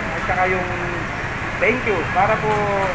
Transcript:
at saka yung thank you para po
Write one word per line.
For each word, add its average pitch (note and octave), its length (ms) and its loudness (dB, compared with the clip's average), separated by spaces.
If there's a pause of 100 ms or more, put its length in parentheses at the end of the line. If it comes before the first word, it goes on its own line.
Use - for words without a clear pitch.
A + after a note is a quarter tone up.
(120)
at E3+ 160 -4
saka F#3 240 2
yung F#3 160 0 (960)
thank A#3 240 4
you G#3 80 2 (160)
para G3+ 320 4
po G#3+ 80 2 (440)